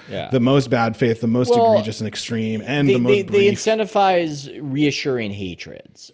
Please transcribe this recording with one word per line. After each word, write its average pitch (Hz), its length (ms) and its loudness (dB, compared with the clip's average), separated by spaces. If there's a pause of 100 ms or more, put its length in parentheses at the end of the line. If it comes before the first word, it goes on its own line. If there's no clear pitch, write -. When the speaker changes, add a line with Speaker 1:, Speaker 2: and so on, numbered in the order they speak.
(100)
Speaker 1:
Yeah. 90 200 -8
Speaker 2:
the 131 100 2
most 131 300 2
bad 117 260 0
faith, 117 240 0
the 120 60 -4
most 120 240 0
Speaker 1:
Well, 117 220 4
Speaker 2:
egregious 107 280 0
and 110 80 -6
extreme, 110 560 -6
and 143 240 0
Speaker 1:
they, 127 60 4
Speaker 2:
the 123 60 2
most 123 100 2
Speaker 1:
they, - 120 4
they 190 60 -8 (200)
Speaker 2:
brief. 202 100 0
Speaker 1:
incentivize 185 1040 0
reassuring 135 720 -2
hatreds. - 800 -12